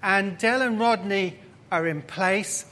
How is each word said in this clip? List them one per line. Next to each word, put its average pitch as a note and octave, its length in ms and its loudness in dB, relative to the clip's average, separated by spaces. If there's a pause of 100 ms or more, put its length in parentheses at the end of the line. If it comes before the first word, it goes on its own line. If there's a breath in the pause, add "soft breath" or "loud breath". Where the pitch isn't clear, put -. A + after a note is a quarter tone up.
And G3 360 0
Del B3 240 2
and A3+ 180 0
Rodney G3 580 0 (320)
are E3 160 0
in D3+ 140 -2
place, F#3+ 720 -2